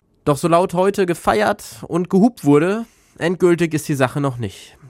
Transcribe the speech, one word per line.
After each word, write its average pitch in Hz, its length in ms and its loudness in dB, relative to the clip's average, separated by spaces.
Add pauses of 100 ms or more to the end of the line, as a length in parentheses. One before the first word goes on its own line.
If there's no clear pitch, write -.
(260)
Doch 147 120 0
so 170 100 -2
laut 170 260 2
heute 196 320 0
gefeiert 202 580 -2 (240)
und 175 220 -4
gehupt 196 360 2
wurde, 175 400 2 (320)
endgültig 170 560 0
ist 156 140 -6
die 156 80 -2
Sache 131 260 -2
noch 135 160 -4
nicht. - 400 -12 (120)